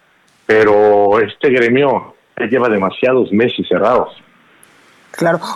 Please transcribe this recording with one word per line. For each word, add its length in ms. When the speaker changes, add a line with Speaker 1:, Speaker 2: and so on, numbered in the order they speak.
Speaker 1:
pero 760
este 280
gremio 640
ya 100
lleva 220
demasiados 640
meses 340
cerrados. 480
Speaker 2:
Claro. 280